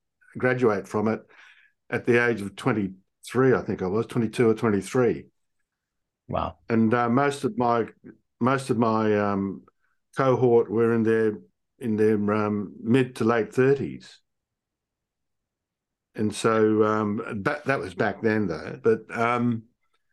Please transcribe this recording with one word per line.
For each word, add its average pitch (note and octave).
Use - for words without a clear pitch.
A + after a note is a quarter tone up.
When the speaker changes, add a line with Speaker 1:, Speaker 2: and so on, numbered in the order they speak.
Speaker 1:
graduate B2
from G#2+
it A2
at A#2
the A#2+
age A2+
of G2
twenty-three, A#2
I F2
think F#2+
I F#2+
was, G#2+
twenty-two A2+
or A2
twenty-three. G#2+
Speaker 2:
Wow. D#2+
Speaker 1:
And, A2+
uh, A#2+
most C#3
of A2
my, A#2
most C3
of A#2+
my, A2
um, G2
cohort A#2+
were A#2
in A2+
their, A2
in A2+
their, G#2+
um, G#2
mid B2+
to A#2+
late A2+
thirties. B2+
And G#2+
so, A2
um, G#2+
that, -
that C3+
was -
back G#2
then, G#2+
though. E2
But, A2
um, A#2+